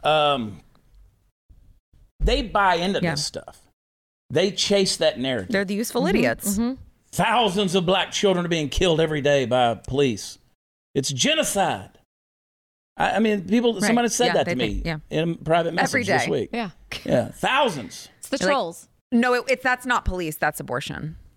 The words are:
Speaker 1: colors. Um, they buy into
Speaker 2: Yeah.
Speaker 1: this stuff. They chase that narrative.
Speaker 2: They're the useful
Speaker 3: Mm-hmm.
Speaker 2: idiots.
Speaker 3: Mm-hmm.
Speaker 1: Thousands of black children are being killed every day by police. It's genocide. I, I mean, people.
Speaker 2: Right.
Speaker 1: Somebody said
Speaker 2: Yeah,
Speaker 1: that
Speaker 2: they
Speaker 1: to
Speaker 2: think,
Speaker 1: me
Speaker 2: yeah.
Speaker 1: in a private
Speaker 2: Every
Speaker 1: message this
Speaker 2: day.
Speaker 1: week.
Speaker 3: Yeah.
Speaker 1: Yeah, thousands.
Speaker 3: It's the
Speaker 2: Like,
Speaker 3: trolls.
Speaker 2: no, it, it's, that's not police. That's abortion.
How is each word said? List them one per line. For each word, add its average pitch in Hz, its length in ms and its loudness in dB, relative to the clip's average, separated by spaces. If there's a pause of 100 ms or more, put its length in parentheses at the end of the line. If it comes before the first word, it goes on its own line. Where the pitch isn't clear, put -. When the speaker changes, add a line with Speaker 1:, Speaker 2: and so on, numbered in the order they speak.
Speaker 1:
colors. 151 300 2
Um, 110 280 -6 (1600)
they 233 220 2
buy 196 340 2
into 175 260 0
Speaker 2:
Yeah. 170 100 0
Speaker 1:
this 147 140 -4
stuff. - 360 -12 (680)
They 185 220 2
chase 196 460 2
that 156 220 2
narrative. 127 320 -2
Speaker 2:
They're 196 140 0
the 196 100 -4
useful 233 260 -2
Speaker 3:
Mm-hmm. 302 140 2
Speaker 2:
idiots. 156 420 0
Speaker 3:
Mm-hmm. 233 160 -2 (380)
Speaker 1:
Thousands 208 640 2
of 190 100 2
black 180 260 0
children 185 340 2
are 170 40 -4
being 156 200 -2
killed 170 300 2
every 156 220 0
day 139 240 4
by 120 300 2
police. 123 640 -2 (560)
It's 135 180 0
genocide. 160 800 0 (1040)
I, - 140 0
I - 80 0
mean, 208 280 0
people. 233 280 2
Speaker 2:
Right. 196 80 -2
Speaker 1:
Somebody 233 260 2
said 247 180 2
Speaker 2:
Yeah, 226 60 2
Speaker 1:
that 165 120 2
Speaker 2:
they 175 100 -2
Speaker 1:
to 123 40 -4
Speaker 2:
think, 107 160 -2
Speaker 1:
me 90 100 -4
Speaker 2:
yeah. 165 120 -4 (120)
Speaker 1:
in 160 220 0
a 165 40 -2
private 165 340 0
Speaker 2:
Every 170 60 -8 (280)
Speaker 1:
message - 40 -4
this 156 180 2
Speaker 2:
day. - 40 -2
Speaker 1:
week. 120 220 -2
Speaker 3:
Yeah. 226 180 -4 (360)
Speaker 1:
Yeah, 120 240 0
thousands. 208 800 -2 (100)
Speaker 3:
It's - 100 -16
the - 80 -4
Speaker 2:
Like, - 100 -2
Speaker 3:
trolls. 190 420 -2 (220)
Speaker 2:
no, 247 220 4
it, 247 140 0
it's, 254 160 0
that's 254 220 0
not 247 180 -2
police. 175 320 -4
That's - 240 -2
abortion. 139 580 -8 (200)